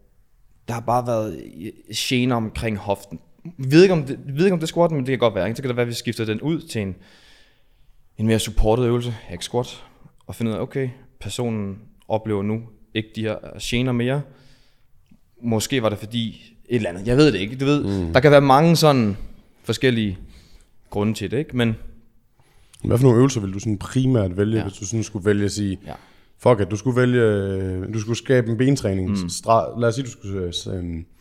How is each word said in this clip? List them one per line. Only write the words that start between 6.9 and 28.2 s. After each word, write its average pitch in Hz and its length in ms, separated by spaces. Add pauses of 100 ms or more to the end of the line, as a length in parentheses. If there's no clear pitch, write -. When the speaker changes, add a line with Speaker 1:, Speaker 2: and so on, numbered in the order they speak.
Speaker 1:
en 110 100
mere 110 120
supportet 110 460
øvelse, 120 260
hack 87 300
squat, - 420 (440)
og - 80
finder 117 180
ud 101 40
af, 82 40
okay, 135 280 (300)
personen 107 600 (280)
oplever 107 360
nu 107 180 (320)
ikke 110 220
de 110 60
her 107 160 (240)
gener 127 300
mere. 123 300 (1200)
Måske 117 380
var 110 80
det 104 80
fordi 110 580 (100)
et 120 100
eller 107 140
andet, 95 180
jeg 123 100
ved 147 160
det 95 60
ikke. 104 160
Du 135 100
ved, 98 400
Speaker 2:
Mm. 82 80
Speaker 1:
der 131 60
kan 143 120
være 143 100
mange 143 340
sådan 131 420 (460)
forskellige 113 540 (720)
grunde 104 240
til 101 180
det, 110 60
ikke? 147 200
Men 113 180 (1080)
Speaker 2:
Hvad 107 140
for 123 60
nogle 123 160
øvelser 131 220
ville 95 120
du 98 60
sådan 107 180
primært 117 600
vælge, 107 200
Speaker 1:
Ja. 107 60
Speaker 2:
hvis 98 100
du 104 120
sådan 110 180
skulle 101 220
vælge 101 200
at 98 60
sige, 101 340
Speaker 1:
Ja. - 80 (460)
Speaker 2:
fuck 123 200
it, 95 120
du 107 40
skulle 123 260
vælge, 98 920
du 113 60
skulle 110 180
skabe 120 340